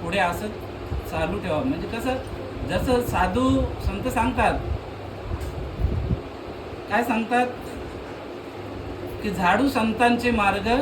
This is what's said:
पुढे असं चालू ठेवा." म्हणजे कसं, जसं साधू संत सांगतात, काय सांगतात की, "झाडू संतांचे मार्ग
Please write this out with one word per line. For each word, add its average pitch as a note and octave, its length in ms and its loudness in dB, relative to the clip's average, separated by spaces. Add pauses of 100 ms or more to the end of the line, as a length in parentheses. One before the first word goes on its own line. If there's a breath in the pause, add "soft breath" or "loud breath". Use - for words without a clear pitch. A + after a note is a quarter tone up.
पुढे E3+ 140 -2
असं F3 300 0 (640)
चालू E3+ 280 -2
ठेवा." F3 180 0
म्हणजे D3+ 300 0
कसं, A3+ 280 -2 (520)
जसं A#3+ 400 2
साधू A#3+ 540 4 (240)
संत G3 220 -2
सांगतात, A#3+ 520 2 (2250)
काय A3 140 4
सांगतात A#3+ 440 2 (1800)
की, G#3+ 60 -2
"झाडू F#3+ 400 4
संतांचे A#3+ 600 4
मार्ग G3+ 360 2 (140)